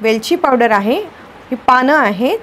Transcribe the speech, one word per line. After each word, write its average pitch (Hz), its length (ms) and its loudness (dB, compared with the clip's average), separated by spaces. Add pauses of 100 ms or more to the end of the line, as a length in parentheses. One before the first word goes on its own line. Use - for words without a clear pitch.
वेलची 226 360 -2
powder 254 340 2
आहे, 226 540 -2 (200)
ही - 100 -8
पानं 254 420 2
आहेत, 254 460 0